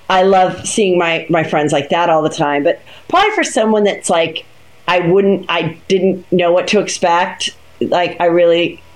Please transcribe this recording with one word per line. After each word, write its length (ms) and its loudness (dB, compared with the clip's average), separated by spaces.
I 140 2
love 440 2
seeing 320 0
my, 300 -2
my 160 0
friends 260 0
like 180 -2
that 200 0
all 120 2
the 80 0
time. 340 -2
But 180 0
probably 260 0
for 120 -2
someone 400 0
that's, 240 -4
like, 360 -2
I 100 2
wouldn't, 480 2
I 400 -4
didn't 460 -2
know 180 2
what 160 0
to 140 2
expect. 760 -2
Like, 400 -2
I 60 0
really, 580 2